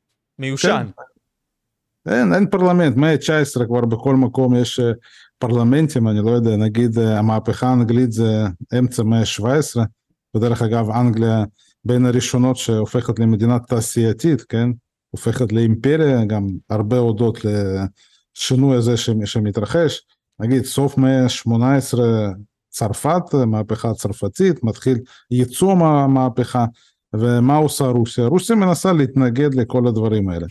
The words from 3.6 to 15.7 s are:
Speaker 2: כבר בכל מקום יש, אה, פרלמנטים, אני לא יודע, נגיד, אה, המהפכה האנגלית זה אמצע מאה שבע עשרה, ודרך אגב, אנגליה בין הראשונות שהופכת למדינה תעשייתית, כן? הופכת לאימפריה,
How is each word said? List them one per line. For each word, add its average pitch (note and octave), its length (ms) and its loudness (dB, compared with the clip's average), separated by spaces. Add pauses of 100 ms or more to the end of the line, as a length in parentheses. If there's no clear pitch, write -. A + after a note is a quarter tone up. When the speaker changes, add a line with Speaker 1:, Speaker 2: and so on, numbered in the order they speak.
Speaker 2:
כבר A#2+ 140 0
בכל A#2+ 360 0
מקום B2+ 400 2
יש, B2 240 0
אה, A#2 120 2 (460)
פרלמנטים, B2 720 2
אני G#2+ 100 0
לא G#2+ 120 0
יודע, A#2 260 2
נגיד, A2 420 0
אה, A2 200 2
המהפכה A2 500 0
האנגלית A#2+ 440 2
זה A2 320 0 (340)
אמצע B2 240 -2
מאה A2 220 2
שבע A2 300 -2
עשרה, C#3 300 0 (520)
ודרך A#2 260 0
אגב, A2+ 280 -2
אנגליה A2+ 540 0 (400)
בין B2 220 2
הראשונות B2 500 0
שהופכת A2 640 -2
למדינה A2+ 400 2
תעשייתית, A#2 840 -2
כן? A#2 280 -2 (400)
הופכת A2+ 420 -4
לאימפריה, A#2 720 2